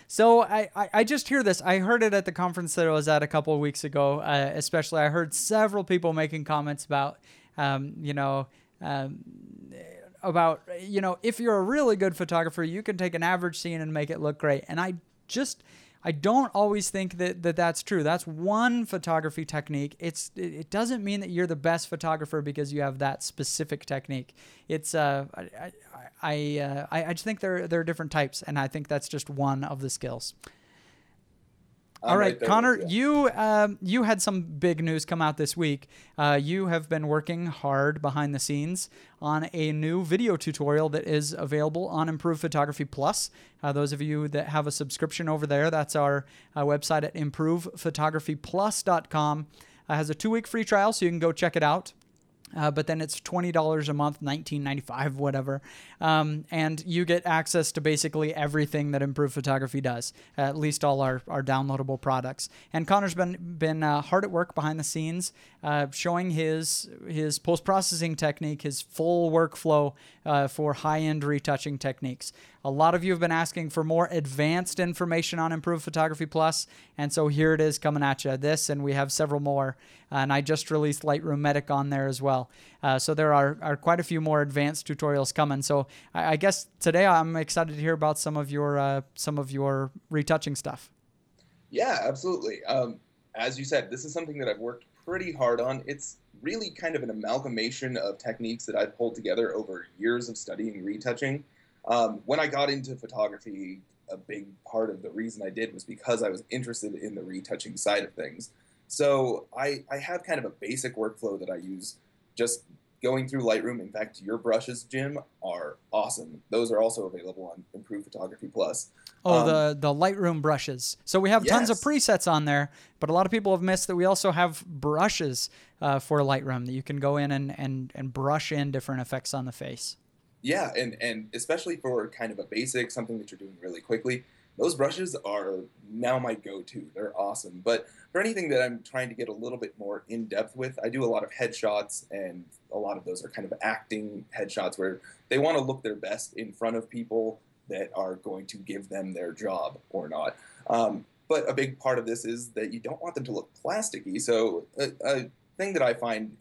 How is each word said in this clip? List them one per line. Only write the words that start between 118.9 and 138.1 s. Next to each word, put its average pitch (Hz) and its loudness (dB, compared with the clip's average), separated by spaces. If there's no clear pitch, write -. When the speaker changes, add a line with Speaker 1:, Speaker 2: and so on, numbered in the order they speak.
Speaker 1:
Oh, 175 6
Speaker 2:
Um, 160 4
Speaker 1:
the, 151 4
the 143 2
Lightroom 175 2
brushes. 139 -2
So - 2
we 190 4
have 220 6
tons 226 6
of 226 2
Speaker 2:
Yes. - -4
Speaker 1:
presets 233 4
on 151 4
there, 143 2
but 151 0
a - 2
lot 185 6
of 185 -4
people 202 4
have 175 4
missed 185 2
that 185 0
we 175 4
also 190 4
have 165 2
brushes, 151 0
uh, 139 2
for 147 2
Lightroom 135 0
that 127 -6
you 131 -6
can 143 -6
go 139 2
in 143 0
and, 139 -4
and, 131 -4
and 135 -8
brush 139 0
in 143 0
different 131 -4
effects - -6
on 131 -4
the 123 -8
face. - -10
Speaker 2:
Yeah, 151 0
and, 120 -2
and 110 -4
especially 165 -4
for 120 -2
kind 113 -8
of 98 -10
a 90 -8
basic, 123 -4
something 113 -6
that 104 -14
you're 95 -18
doing 95 -18
really 87 -10
quickly, 123 -4
those 165 2
brushes 143 0
are 98 -4
now 120 0
my 120 -2
go-to. 95 -12
They're 104 -6
awesome. 95 -4
But - 0